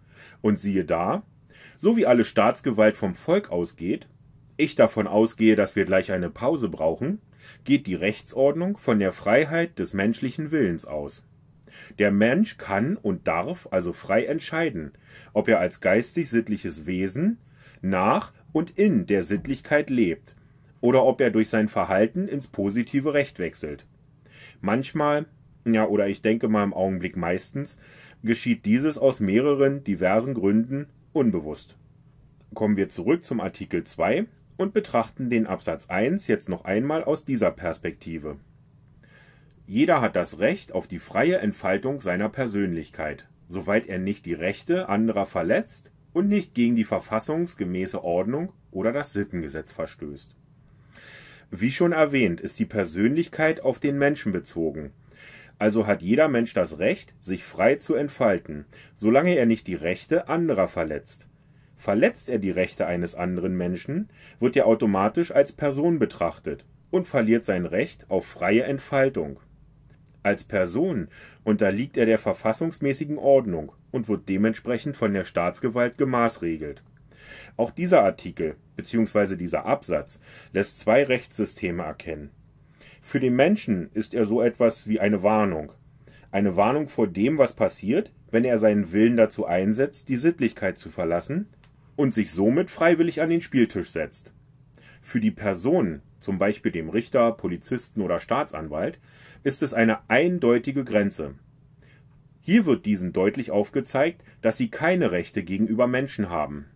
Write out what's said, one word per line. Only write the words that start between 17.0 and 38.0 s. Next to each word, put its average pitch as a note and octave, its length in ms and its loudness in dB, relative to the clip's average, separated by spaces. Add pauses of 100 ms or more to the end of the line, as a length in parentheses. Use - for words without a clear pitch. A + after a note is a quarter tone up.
nach F#2+ 500 0 (200)
und D#3+ 200 -2
in F3+ 340 2
der - 180 2
Sittlichkeit C#3 640 -2
lebt G#2+ 460 0 (460)
oder B2+ 220 6
ob C3 180 4
er A#2+ 80 4
durch A2 200 2
sein A2 180 2
Verhalten G#2+ 600 0
ins C3+ 200 -8
positive A#2+ 680 -2
Recht C#3+ 260 -2
wechselt. D2+ 460 -8 (760)
Manchmal, D3 640 0 (400)
ja, A2 200 4
oder G2+ 220 2
ich G2 140 -6
denke A2+ 260 0
mal G#2+ 160 2
im G2+ 100 -2
Augenblick F#2 440 -2
meistens, F#2 600 -6 (500)
geschieht A#2 380 -2
dieses C3+ 340 2
aus C3+ 200 2
mehreren C#3 640 2
diversen G2+ 520 0
Gründen A#2 500 0 (280)
unbewusst. F2+ 600 -2 (800)
Kommen G#2+ 240 2
wir G2 120 0
zurück D3+ 360 -2
zum A#2 140 -4
Artikel F2+ 460 -6
zwei B2 420 0 (300)
und G3 160 -4
betrachten B2 580 -2
den A2+ 160 2
Absatz - 420 -6
eins A#2+ 380 -2
jetzt - 200 -2
noch F2+ 180 -8
einmal C3 380 -2
aus D#3 220 -4
dieser G#2+ 240 0
Perspektive. D#2+ 880 -8 (1300)